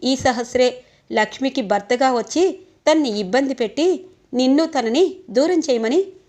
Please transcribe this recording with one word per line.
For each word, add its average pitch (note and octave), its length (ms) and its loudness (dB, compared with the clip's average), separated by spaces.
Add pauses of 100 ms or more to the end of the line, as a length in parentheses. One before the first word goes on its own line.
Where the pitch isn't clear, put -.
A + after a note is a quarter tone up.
ఈ C4 120 0
సహస్రే. B3 680 0 (280)
లక్ష్మికి B3 500 -2
భర్తగా A3+ 520 0
వచ్చి C#4+ 460 0 (280)
తన్ని C#4+ 320 2
ఇబ్బంది B3+ 340 -2
పెట్టి C#4+ 520 -2 (280)
నిన్ను C4+ 320 4
తనని C#4+ 500 0 (140)
దూరం D#4 300 2
చేయమని C4 460 0 (240)